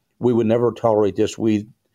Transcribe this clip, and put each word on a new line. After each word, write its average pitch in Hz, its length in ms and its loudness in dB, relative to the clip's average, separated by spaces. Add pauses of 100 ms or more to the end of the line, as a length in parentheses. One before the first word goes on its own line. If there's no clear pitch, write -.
(200)
we 123 140 0
would 113 140 0
never 120 240 0
tolerate 107 440 0
this, 104 220 -2
we, 107 300 -2 (280)